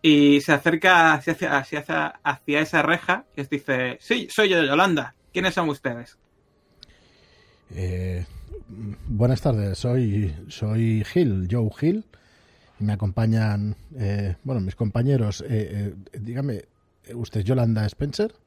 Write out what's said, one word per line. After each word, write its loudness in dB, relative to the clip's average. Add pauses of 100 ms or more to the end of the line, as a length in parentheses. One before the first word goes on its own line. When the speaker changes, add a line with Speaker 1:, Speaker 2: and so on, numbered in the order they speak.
Speaker 1:
Y 8
se 2
acerca 4
hacia, -4
hacia, -2
hacia, -6
hacia, -4 (160)
hacia -2
esa 0
reja 0 (120)
y -10
os -8
dice, -2
"Sí, -2
soy 2
yo, 4
Yolanda. 2 (180)
¿Quiénes -2
son 0
ustedes?". -8 (1600)
Speaker 2:
Eh, -6 (840)
buenas 2
tardes, 0
soy, 0 (140)
soy 0 (100)
Hill, 2
Joe 0 (120)
Hill, 0 (760)
y -4
me 0
acompañan, 0 (240)
eh, -2
bueno, -2
mis -6
compañeros. 0
Eh, -12
eh, -4 (260)
dígame, -6 (480)
¿usted -6
es -2
Yolanda 2
Spencer? -4 (140)